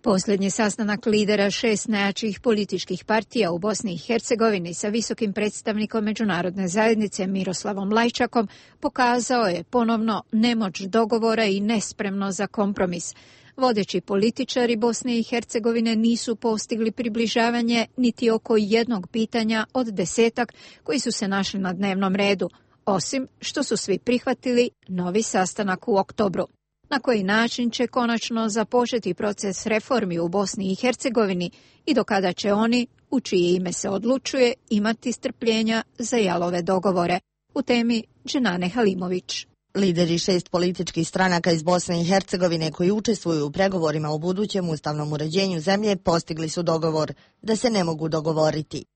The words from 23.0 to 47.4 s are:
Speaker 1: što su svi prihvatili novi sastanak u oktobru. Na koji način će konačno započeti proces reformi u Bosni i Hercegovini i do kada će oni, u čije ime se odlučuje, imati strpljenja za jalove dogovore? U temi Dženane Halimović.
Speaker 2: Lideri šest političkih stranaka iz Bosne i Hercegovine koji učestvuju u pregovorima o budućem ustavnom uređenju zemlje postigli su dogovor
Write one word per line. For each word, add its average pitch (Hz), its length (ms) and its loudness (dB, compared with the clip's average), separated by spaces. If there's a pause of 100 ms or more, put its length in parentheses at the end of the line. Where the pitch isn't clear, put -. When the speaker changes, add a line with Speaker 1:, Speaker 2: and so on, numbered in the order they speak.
Speaker 1:
što - 220 -4
su 226 140 0
svi 185 220 -2
prihvatili 247 680 0 (180)
novi 180 360 -2
sastanak 185 640 -2
u 196 100 2
oktobru. 190 480 0 (440)
Na 277 100 0
koji 220 240 0
način 226 480 0
će 240 160 -2
konačno 226 640 -2
započeti 226 640 0
proces 208 520 -4
reformi 214 540 0
u 170 100 -2
Bosni 190 420 -2
i 190 40 0
Hercegovini 220 760 0 (340)
i 311 80 0
do 226 100 4
kada 190 300 0
će 202 200 0
oni, 233 340 2 (220)
u 262 100 0
čije 180 360 2
ime 185 180 -2
se - 160 -6
odlučuje, 240 640 2 (160)
imati 226 420 0
strpljenja 226 720 0 (140)
za 240 200 -2
jalove 175 440 0
dogovore? 180 580 2 (340)
U 277 80 -2
temi 233 420 2 (220)
Dženane 180 440 0
Halimović. 185 760 -2 (300)
Speaker 2:
Lideri 175 420 2
šest 180 340 0
političkih 175 560 -2
stranaka 180 440 2
iz 160 120 0
Bosne 175 380 0
i 170 40 0
Hercegovine 180 640 0
koji 180 200 2
učestvuju 180 540 0
u 143 60 -6
pregovorima 160 580 0
o 156 80 -2
budućem 185 520 -2
ustavnom 151 440 -4
uređenju 165 460 -2
zemlje 196 360 2
postigli 165 540 -2
su 175 140 -4
dogovor 156 500 0 (280)